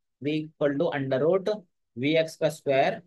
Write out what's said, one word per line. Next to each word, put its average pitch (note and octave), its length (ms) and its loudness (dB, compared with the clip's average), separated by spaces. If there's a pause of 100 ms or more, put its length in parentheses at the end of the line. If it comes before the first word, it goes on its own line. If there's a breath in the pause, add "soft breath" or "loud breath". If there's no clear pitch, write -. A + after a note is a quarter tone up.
(220)
V D3 120 -2
equal D3+ 440 -2
to E3+ 160 0
under C3+ 280 -2
root F#3 260 2 (480)
v C#3 200 0
x D#3+ 200 0
का D#3+ 120 0
square D3 580 0